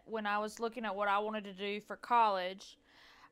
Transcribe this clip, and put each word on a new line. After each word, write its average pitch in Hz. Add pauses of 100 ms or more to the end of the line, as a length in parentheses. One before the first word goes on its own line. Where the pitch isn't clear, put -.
when 214
I 208
was 214
looking 226
at 190
what 208
I 202
wanted 214
to 202
do 202
for 202
college, 196 (540)